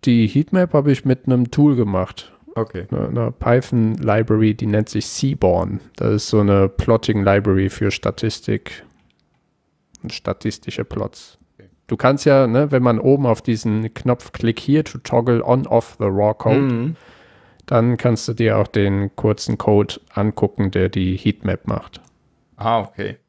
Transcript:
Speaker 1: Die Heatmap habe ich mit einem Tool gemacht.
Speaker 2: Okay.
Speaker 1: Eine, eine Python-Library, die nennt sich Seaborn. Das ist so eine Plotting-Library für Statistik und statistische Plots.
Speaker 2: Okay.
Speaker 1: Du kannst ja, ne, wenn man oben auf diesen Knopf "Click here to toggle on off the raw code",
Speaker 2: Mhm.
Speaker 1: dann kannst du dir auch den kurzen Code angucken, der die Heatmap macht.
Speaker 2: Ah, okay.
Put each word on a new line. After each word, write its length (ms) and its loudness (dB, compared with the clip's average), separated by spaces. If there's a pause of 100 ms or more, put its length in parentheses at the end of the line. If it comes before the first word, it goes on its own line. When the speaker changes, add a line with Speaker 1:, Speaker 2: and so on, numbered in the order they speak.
Speaker 1:
Die 220 4
Heatmap 480 0
habe 180 2
ich 120 -2
mit 220 0
einem 240 2
Tool 260 4
gemacht. 560 -2 (240)
Speaker 2:
Okay. 340 -6
Speaker 1:
Eine, 180 -4
eine 240 -4
Python-Library, 1200 0
die 120 -6
nennt 220 0
sich 180 -6
Seaborn. 720 -2 (160)
Das 180 0
ist 140 -4
so 120 2
eine 280 4
Plotting-Library 1000 2
für 220 -4
Statistik 960 -6 (1160)
und 100 -12
statistische 720 -8
Plots. 540 -10 (200)
Speaker 2:
Okay. 100 -20 (180)
Speaker 1:
Du 100 -4
kannst 300 0
ja, 200 6
ne, 240 0
wenn 120 2
man 180 2
oben 260 2
auf 160 2
diesen 520 -2
Knopf 380 -4
"Click 280 -2
here 240 2
to 140 -12
toggle 460 0
on 220 2
off 320 0
the 60 -2
raw 300 0
code", 260 2
Speaker 2:
Mhm. 360 -2 (680)
Speaker 1:
dann 300 2
kannst 320 0
du 60 -4
dir 240 2
auch 100 0
den 480 0
kurzen 420 -2
Code 360 2 (180)
angucken, 580 -2
der 200 0
die 260 -2
Heatmap 500 -4
macht. 340 -8 (560)
Speaker 2:
Ah, 240 -2
okay. 360 -10 (120)